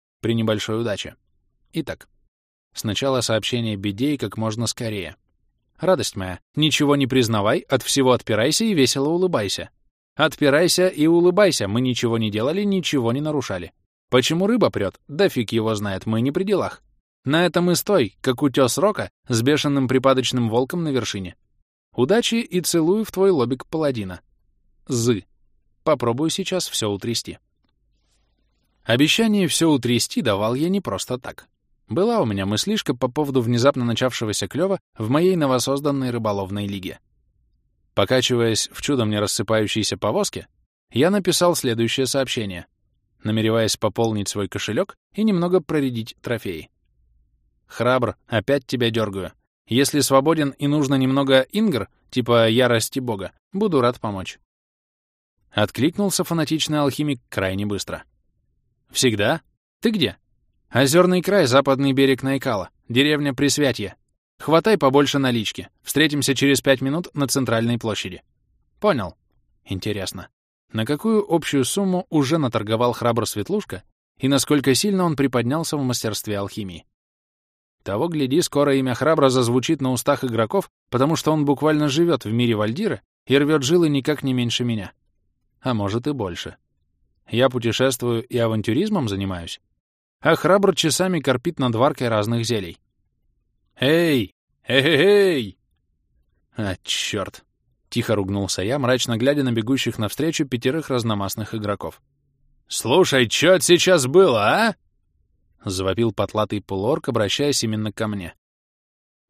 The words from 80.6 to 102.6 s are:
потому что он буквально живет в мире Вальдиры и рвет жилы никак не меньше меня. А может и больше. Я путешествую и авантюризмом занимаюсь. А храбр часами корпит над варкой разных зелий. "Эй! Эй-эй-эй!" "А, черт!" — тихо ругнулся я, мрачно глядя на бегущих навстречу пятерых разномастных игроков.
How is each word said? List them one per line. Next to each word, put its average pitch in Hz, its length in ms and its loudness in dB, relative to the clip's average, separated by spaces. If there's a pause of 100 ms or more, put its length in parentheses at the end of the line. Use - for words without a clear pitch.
потому 139 260 2
что 151 160 0
он 156 140 0
буквально 151 440 2
живет 156 360 0
в 104 60 -4
мире 117 240 2
Вальдиры 117 460 -2 (240)
и 131 120 4
рвет 147 260 2
жилы 165 260 2
никак 143 340 -2
не 135 100 -2
меньше 123 300 -2
меня. 113 280 -4 (720)
А 131 120 -2
может 107 340 -2
и 147 40 0
больше. 92 460 -8 (720)
Я 123 220 2
путешествую 120 760 0
и 120 140 -6
авантюризмом 117 720 0
занимаюсь. 95 500 -6 (600)
А 160 140 2
храбр 190 400 2
часами 175 460 0
корпит 139 380 -2
над 123 160 0
варкой 127 340 0
разных 110 360 0
зелий. 101 320 -4 (1000)
"Эй! 147 540 2 (340)
Эй-эй-эй!" 151 880 2 (1000)
"А, 101 260 -4
черт!" — - 640 -6 (440)
тихо 117 260 -2
ругнулся 98 460 -2
я, 117 180 -2
мрачно 123 380 0
глядя 139 260 2
на 127 100 0
бегущих 117 440 -2
навстречу 143 480 -2
пятерых 131 440 -4
разномастных 110 640 -4
игроков. 101 460 -6 (640)